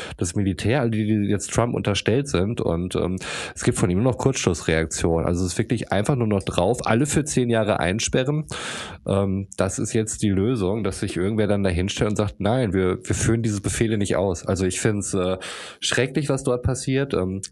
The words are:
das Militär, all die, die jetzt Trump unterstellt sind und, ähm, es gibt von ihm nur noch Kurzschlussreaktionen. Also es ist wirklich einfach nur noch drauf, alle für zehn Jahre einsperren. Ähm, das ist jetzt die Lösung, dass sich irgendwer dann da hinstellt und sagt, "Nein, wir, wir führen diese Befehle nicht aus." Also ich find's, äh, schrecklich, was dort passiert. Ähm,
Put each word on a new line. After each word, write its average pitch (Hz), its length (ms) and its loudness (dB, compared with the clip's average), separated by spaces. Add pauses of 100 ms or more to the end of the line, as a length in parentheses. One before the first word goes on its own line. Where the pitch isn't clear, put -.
(180)
das 98 180 -4
Militär, 101 460 0
all 120 80 0
die, 110 140 0
die 104 240 2
jetzt 101 240 -2
Trump 117 220 2
unterstellt 104 540 0
sind 101 320 0
und, 90 340 -2
ähm, 85 220 0 (400)
es - 80 -6
gibt 127 120 2
von 95 140 2
ihm 95 140 2
nur 131 80 4
noch - 60 -4
Kurzschlussreaktionen. 82 1080 2
Also 87 180 2
es 87 100 -2
ist - 40 -12
wirklich 117 320 -2
einfach 190 240 2
nur 117 140 2
noch 101 160 2
drauf, 104 420 0
alle 117 200 4
für 147 180 0
zehn 123 260 0
Jahre 110 300 2
einsperren. 131 640 0 (600)
Ähm, 98 520 0
das 95 240 -2
ist 107 140 -4
jetzt 110 280 -2
die 104 80 2
Lösung, 101 540 0
dass - 160 -4
sich 98 160 -4
irgendwer 101 320 0
dann 101 160 2
da 95 60 2
hinstellt 92 400 0
und 101 60 -2
sagt, 101 220 0
"Nein, 113 340 2
wir, 92 300 2
wir - 140 -2
führen 113 260 2
diese 104 200 -2
Befehle 110 360 0
nicht 101 160 0
aus." 92 320 0
Also 95 180 0
ich 92 160 0
find's, 104 320 0
äh, 92 260 0 (420)
schrecklich, 139 480 0
was 135 160 0
dort 123 180 0
passiert. 135 520 0
Ähm, 92 260 0 (120)